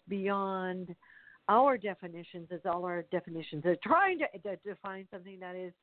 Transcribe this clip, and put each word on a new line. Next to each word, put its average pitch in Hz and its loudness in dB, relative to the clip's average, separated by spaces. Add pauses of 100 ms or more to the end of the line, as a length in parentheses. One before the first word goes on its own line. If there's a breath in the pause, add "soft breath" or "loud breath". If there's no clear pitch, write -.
beyond 190 -2 (540 soft breath)
our 254 8
definitions, 175 -8
as 175 -6
all 175 -2
our 175 -2
definitions 160 -4
are 175 6
trying 349 4
to, 294 0 (120)
to 190 -8
define 190 -10
something 190 -14
that 180 -12
is 185 -8 (100)